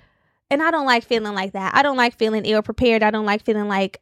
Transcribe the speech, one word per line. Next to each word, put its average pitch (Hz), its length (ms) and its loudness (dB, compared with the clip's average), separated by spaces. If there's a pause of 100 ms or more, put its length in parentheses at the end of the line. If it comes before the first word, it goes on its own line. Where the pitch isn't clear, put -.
(520)
And 285 100 0
I 320 80 0
don't 311 160 -2
like 240 180 2
feeling 220 300 -2
like 196 200 -6
that. 190 200 -4
I - 80 4
don't 277 160 2
like 240 200 0
feeling 220 280 -2
ill-prepared. 220 560 2
I 214 80 4
don't 214 160 -4
like 208 180 -2
feeling 214 240 -2
like 196 340 -2